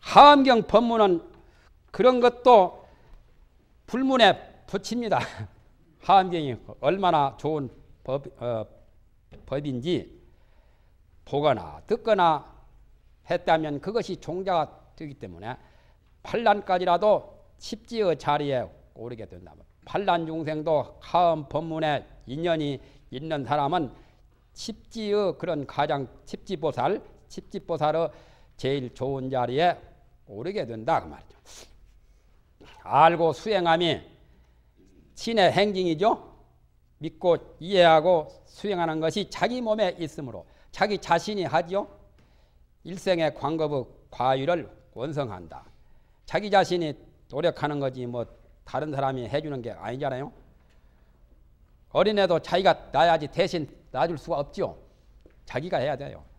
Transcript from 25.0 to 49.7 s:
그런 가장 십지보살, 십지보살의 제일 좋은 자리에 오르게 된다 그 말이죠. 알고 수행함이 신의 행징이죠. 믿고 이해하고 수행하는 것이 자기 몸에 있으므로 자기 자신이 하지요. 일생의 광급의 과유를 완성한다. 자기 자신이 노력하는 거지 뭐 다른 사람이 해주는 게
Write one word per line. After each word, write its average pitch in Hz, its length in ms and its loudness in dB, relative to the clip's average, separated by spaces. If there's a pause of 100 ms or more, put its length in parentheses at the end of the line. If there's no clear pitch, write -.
그런 151 280 -6
가장 143 400 -2 (200)
십지보살, 156 760 -4 (260)
십지보살의 160 840 -4 (460)
제일 131 380 -4
좋은 131 360 -6
자리에 131 460 0 (500)
오르게 147 400 -10
된다 113 360 -4
그 80 60 -16
말이죠. - 300 -20 (1400)
알고 160 500 4
수행함이 170 840 -2 (1000)
신의 214 380 2
행징이죠. 185 840 0 (640)
믿고 160 380 0 (240)
이해하고 165 680 4 (180)
수행하는 170 540 -4
것이 165 300 -2
자기 240 300 -2
몸에 214 380 -2
있으므로 131 480 -12 (240)
자기 202 280 -2
자신이 175 460 -2
하지요. 170 440 -2 (960)
일생의 170 520 -2
광급의 147 500 -4 (260)
과유를 135 580 -2 (240)
완성한다. 107 720 -10 (600)
자기 202 240 -4
자신이 175 440 2 (360)
노력하는 147 500 -4
거지 131 260 -6
뭐 120 200 -8 (380)
다른 151 280 -6
사람이 131 360 -4
해주는 143 340 -6
게 113 80 -10